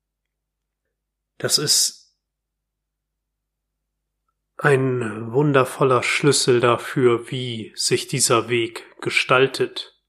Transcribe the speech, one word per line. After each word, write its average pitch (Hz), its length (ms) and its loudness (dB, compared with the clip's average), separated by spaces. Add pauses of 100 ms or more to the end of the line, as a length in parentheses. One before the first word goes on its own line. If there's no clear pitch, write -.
(1400)
das - 200 -2
ist - 560 -2 (2500)
ein 123 760 0
wundervoller 131 720 2
Schlüssel 135 560 2
dafür, 120 720 0
wie 123 440 -8
sich - 320 -2
dieser 120 420 0
Weg 117 360 -4 (160)
gestaltet. - 960 0 (120)